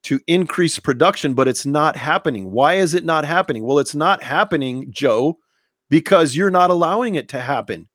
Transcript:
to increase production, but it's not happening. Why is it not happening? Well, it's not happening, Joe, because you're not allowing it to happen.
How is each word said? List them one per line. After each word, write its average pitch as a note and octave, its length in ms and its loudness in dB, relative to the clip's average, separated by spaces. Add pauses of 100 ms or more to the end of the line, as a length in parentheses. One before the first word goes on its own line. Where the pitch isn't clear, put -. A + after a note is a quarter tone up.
to C3+ 240 -2
increase E3+ 540 0
production, D3 560 0
but C3 120 4
it's - 180 -2
not D3 300 0
happening. B2+ 560 -4
Why C#3 240 2
is F3+ 200 0
it F3 100 -2
not D#3+ 180 0
happening? D3+ 400 -2
Well, C#3 160 2
it's C3+ 140 -2
not E3+ 300 0
happening, C#3+ 680 -4
Joe, C3+ 480 0 (520)
because D#3 460 4
you're F#3+ 140 2
not F3+ 220 4
allowing F#3 440 0
it A#2 140 -6
to C3+ 100 -8
happen. A#2 560 -6